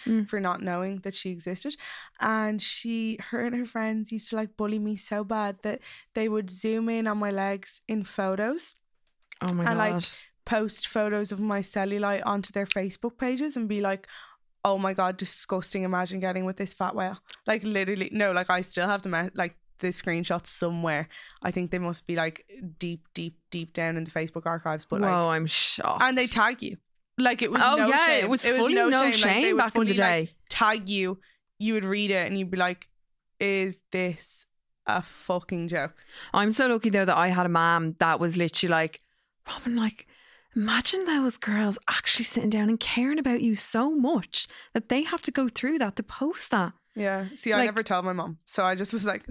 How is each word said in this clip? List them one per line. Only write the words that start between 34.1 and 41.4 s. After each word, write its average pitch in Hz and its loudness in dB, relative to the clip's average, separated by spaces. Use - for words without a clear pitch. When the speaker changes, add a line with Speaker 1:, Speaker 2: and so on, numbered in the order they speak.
Speaker 2:
a 180 0
fucking 175 -4
joke?" 156 -4
Speaker 1:
I'm 208 4
so 262 4
lucky 233 4
though 196 4
that 180 4
I 175 4
had 180 4
a 175 2
mom 165 4
that 165 4
was 170 0
literally 175 2
like, 160 0
Robin, - -4
like, 220 -2
imagine 240 0
those 277 0
girls 208 0